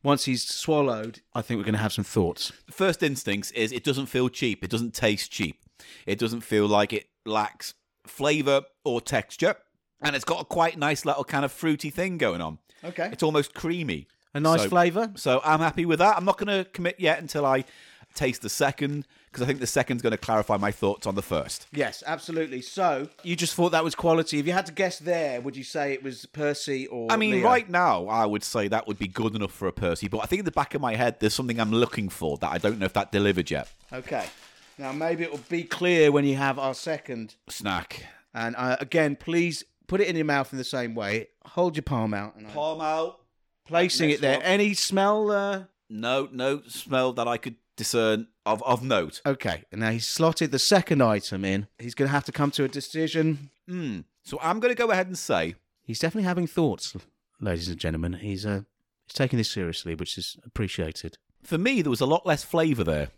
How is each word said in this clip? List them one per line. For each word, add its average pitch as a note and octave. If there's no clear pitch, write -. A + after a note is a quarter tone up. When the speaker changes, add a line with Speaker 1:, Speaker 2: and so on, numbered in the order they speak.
Speaker 1:
once C#3
he's B2+
swallowed, A#2+
I A#2+
think A#2
we're G2+
gonna G#2+
have G#2+
some G#2
thoughts. -
Speaker 2:
The -
first F#3+
instincts B2
is A2
it B2
doesn't C3+
feel B2+
cheap. A#2
It F2+
doesn't A#2
taste -
cheap. -
It G#2
doesn't A#2
feel G#2
like G#2
it G#2+
lacks G#2+
flavour C#3
or A#2+
texture. C#3+
And D3
it's C3+
got E3+
a D3+
quite E3+
nice D3
little C#3
kind C#3+
of B2+
fruity D#3
thing F3+
going F#2+
on. D#2+
Speaker 1:
Okay. F3
Speaker 2:
It's -
almost D3+
creamy. D3+
Speaker 1:
A D3
nice D#3+
Speaker 2:
So G3
Speaker 1:
flavour. F3+
Speaker 2:
So C3
I'm D#3
happy E3
with E3
that. F#3+
I'm F3
not G3
gonna G3+
commit F3+
yet D#3+
until D3
I C3+
taste C3
the G2+
second, C#3+
'cause B2+
I B2
think C#3
the A#2+
second's B2
gonna A2
clarify G#2+
my G2+
thoughts G2
on G2
the G2
first. -
Speaker 1:
Yes, C#3
absolutely. D#3
So D3+
you E3+
just E3+
thought F3
that E3
was D#3
quality. D#3+
If C#3+
you F3
had F#3
to E3
guess F#3
there, D3+
would B2+
you C3+
say C#3+
it C3+
was C3
Percy D3
or A#2
Speaker 2:
I A3+
mean, G#3+
Speaker 1:
Leo? F#3
Speaker 2:
right A#3+
now, D3
I A2
would G#2
say G#2
that A2
would G2+
be G2+
good G#2+
enough G#2
for G2
a F2
Percy, F#2
but A2
I G#2+
think F#3
in G3+
the D#3+
back -
of D3
my A#2
head, A#2+
there's G#2+
something A#2+
I'm G#2+
looking A2+
for D2+
that D2
I F2
don't G#2
know F#2+
if -
that G2+
delivered G2+
yet. C#2
Speaker 1:
Okay. B2+
Now, C3+
maybe D#3+
it E3
will C#3+
be E3+
clear E3
when C#3+
you C3+
have C#3
our C3+
second. B2
Speaker 2:
Snack. -
Speaker 1:
And, A#2
uh, B2+
again, C#3+
please E3+
put F#3+
it G#3
in F3
your D#3
mouth C#3+
in C3
the C3
same A#2+
way. G#2+
Hold F3
your D3+
palm A2
out. G2+
And G#2+
I -
Speaker 2:
Palm D#3
out. D#3+
Speaker 1:
Placing E3+
Speaker 2:
Next D3
Speaker 1:
it -
there. C#3
Speaker 2:
one. -
Speaker 1:
Any G3+
smell, G#3
uh G3
Speaker 2:
No, B2
no C3+
smell C3
that A#2
I A#2
could A#2+
discern A2
of, G#2+
of B2
note. G2
Speaker 1:
Okay, G#2+
and G#2
now A2
he's A2+
slotted D#3+
the C3+
second F3
item G2+
in. G2
He's A#2+
gonna C3+
have C#3+
to C#3+
come C#3+
to C#3+
a C3+
decision. D#3
Speaker 2:
Hmm. D#3
So C#3
I'm F3+
gonna B3
go A#3
ahead F#3
and F#3
say F2
Speaker 1:
He's A2+
definitely F#3
having F3
thoughts, -
l-, F#2+
ladies E2+
and E2+
gentlemen. E2
He's, G2
uh, G2+
he's -
taking C3
this A2
seriously, E2+
which E2
is -
appreciated. E2
Speaker 2:
For E3
me, A3+
there D3
was A#2+
a C3
lot D#3+
less D#3
flavour D#3
there. D2+